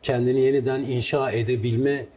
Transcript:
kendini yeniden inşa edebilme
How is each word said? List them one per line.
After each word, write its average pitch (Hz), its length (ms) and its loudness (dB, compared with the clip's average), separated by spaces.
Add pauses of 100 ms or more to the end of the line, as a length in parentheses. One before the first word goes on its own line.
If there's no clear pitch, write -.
kendini 127 380 0
yeniden 135 400 2
inşa 123 520 -2
edebilme 123 720 -2 (120)